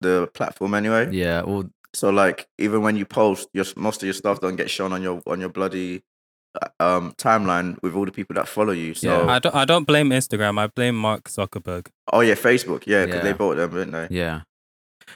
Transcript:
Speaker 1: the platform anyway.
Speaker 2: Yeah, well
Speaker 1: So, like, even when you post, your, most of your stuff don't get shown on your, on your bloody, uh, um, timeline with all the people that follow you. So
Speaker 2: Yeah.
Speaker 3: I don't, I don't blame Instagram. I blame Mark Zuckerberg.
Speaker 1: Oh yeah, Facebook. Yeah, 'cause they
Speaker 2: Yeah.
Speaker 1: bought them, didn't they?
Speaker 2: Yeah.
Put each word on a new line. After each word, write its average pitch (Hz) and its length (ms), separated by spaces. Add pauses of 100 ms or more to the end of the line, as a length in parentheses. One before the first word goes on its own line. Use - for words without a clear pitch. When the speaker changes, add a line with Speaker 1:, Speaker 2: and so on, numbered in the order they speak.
Speaker 1:
the 90 340
platform - 400
anyway. 110 380
Speaker 2:
Yeah, 87 300
well 95 280 (240)
Speaker 1:
So, 98 160
like, 98 380 (100)
even 107 240
when 107 140
you 98 100
post, 107 480
your, 95 100 (120)
most 107 260
of 95 40
your 95 80
stuff 101 260
don't 92 160
get - 140
shown 95 220
on 92 100
your, 90 240
on 90 140
your 92 100
bloody, 92 520 (580)
uh, - 80 (120)
um, 87 360
timeline 92 680
with 87 120
all 98 100
the 95 80
people 95 220
that - 140
follow 107 240
you. 82 220
So - 140 (160)
Speaker 2:
Yeah. 117 80
Speaker 3:
I 127 60
don't, 147 160
I 139 100
don't 160 220
blame 147 240
Instagram. 107 480
I 107 80
blame 123 300
Mark 110 340
Zuckerberg. 92 580 (240)
Speaker 1:
Oh 117 80
yeah, 113 140
Facebook. 120 520
Yeah, 98 200
'cause 87 160
they 98 80
Speaker 2:
Yeah. - 20 (100)
Speaker 1:
bought 87 140
them, 85 140
didn't 85 220
they? 82 180
Speaker 2:
Yeah. 82 320 (720)